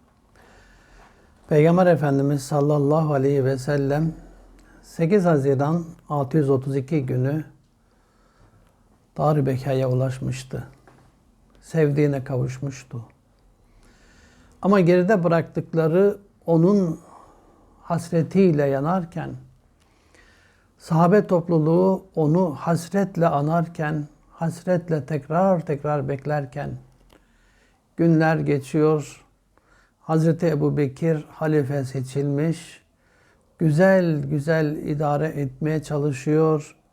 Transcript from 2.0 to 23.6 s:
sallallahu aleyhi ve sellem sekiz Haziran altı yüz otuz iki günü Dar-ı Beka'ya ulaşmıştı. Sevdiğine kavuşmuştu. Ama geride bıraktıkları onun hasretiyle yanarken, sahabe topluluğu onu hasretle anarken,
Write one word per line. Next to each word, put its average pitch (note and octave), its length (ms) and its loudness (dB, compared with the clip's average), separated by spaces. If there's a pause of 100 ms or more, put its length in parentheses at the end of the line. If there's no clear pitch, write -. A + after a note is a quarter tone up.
sallallahu D3 720 0
aleyhi C#3 320 0
ve C3+ 140 0
sellem D3 540 -2 (720)
sekiz E3+ 420 0
Haziran C#3+ 600 2 (240)
altı C#3+ 280 -2
yüz C#3 140 2
otuz C3+ 260 0
iki C#3 300 -4
günü C3 380 -2 (1700)
Dar-ı D3 300 2
Beka'ya C3 440 -2
ulaşmıştı. C3 760 -4 (960)
Sevdiğine C#3+ 640 0
kavuşmuştu. C3 800 -8 (1600)
Ama G3 180 4
geride F3+ 440 4
bıraktıkları E3 960 0 (280)
onun E3+ 540 2 (840)
hasretiyle E3 840 2
yanarken, D3 680 -2 (1500)
sahabe F3 480 2
topluluğu F3 880 2
onu D#3+ 400 0
hasretle E3+ 720 -2
anarken, D3+ 800 -2 (240)